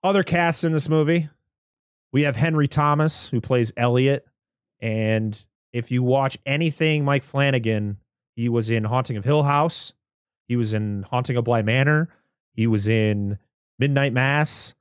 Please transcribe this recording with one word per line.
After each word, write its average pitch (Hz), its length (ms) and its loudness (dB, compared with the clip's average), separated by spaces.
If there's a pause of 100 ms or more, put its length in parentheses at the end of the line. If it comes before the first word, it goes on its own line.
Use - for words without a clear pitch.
Other 196 200 2
casts 170 420 0
in 160 80 0
this 151 160 0
movie. 156 400 2 (840)
We 139 80 4
have 143 140 0
Henry 151 300 2
Thomas, 147 600 0
who 117 140 -2
plays 120 340 0
Elliot. 127 500 0 (540)
And 110 580 -2 (360)
if 120 160 -6
you 123 120 0
watch 131 440 0
anything 151 580 0
Mike 139 200 0
Flanagan, 110 760 -2 (380)
he 117 120 -4
was 117 220 0
in 113 140 0
Haunting 123 340 -2
of 98 80 -10
Hill 147 160 2
House. 147 500 0 (560)
He 120 80 -2
was 110 160 0
in 104 300 -4
Haunting 123 340 -4
of 120 80 0
Bly 117 160 2
Manor. 139 480 2 (460)
He 113 120 0
was 107 220 0
in 104 500 0 (400)
Midnight 139 360 0
Mass. 139 680 0